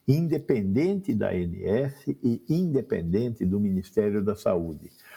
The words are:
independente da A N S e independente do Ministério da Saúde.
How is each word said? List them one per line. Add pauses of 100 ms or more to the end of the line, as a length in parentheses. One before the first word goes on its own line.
independente
da
A
N
S
e
independente
do
Ministério
da
Saúde. (260)